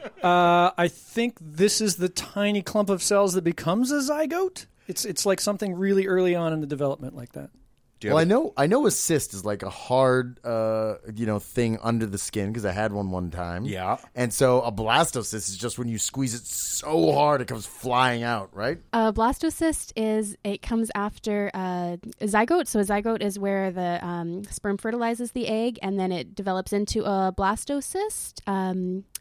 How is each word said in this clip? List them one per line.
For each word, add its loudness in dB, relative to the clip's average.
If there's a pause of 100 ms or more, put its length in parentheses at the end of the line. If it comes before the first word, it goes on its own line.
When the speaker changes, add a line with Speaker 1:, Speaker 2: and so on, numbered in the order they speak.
(220)
Speaker 1:
Uh, 6
I 2
think -4
this 2
is 2
the 0
tiny -2
clump 0
of 0
cells 4
that 0
becomes 0
a 0
zygote. -2 (220)
It's, -6
it's -4
like 2
something -2
really 2
early 4
on 0
in -2
the -4
development -4
like -16
that. -12 (480)
Speaker 2:
Do -2
you 6
Speaker 3:
Well, 8
Speaker 2:
have 6
Speaker 3:
I 6
Speaker 2:
a 6
Speaker 3:
know, 0
I 4
know 4
a 4
cyst 0
is, -8
like, -2
a -6
hard, 2
uh, 0 (200)
you -2
know, 2
thing 0
under 0
the -4
skin -2
'cause -4
I 0
had 0
one -2
one -2
time. -6
Speaker 2:
Yeah. -2 (180)
Speaker 3:
And -2
so 4
a -4
blastocyst 0
is -8
just -6
when -4
you -4
squeeze -2
it -10
so 0
hard 4
it -6
comes -6
flying 2
out, -4
right? -4 (120)
Speaker 4:
A 2
blastocyst 0
is, -2
it -4
comes -2
after -2
a, -4 (220)
a -4
zygote. 4
So 2
a 4
zygote 0
is -2
where 0
the, -2
um, -6
sperm -2
fertilizes -2
the -4
egg -2
and -2
then 0
it -6
develops -4
into 0
a 2
blastocyst, -4
um, -2 (160)